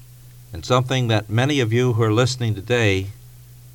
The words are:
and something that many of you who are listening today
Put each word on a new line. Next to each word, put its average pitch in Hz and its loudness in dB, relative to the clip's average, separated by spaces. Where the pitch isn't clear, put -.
and 82 -12
something 127 0
that 107 0
many 131 0
of 113 0
you 123 2
who 113 0
are 110 2
listening 120 0
today 98 0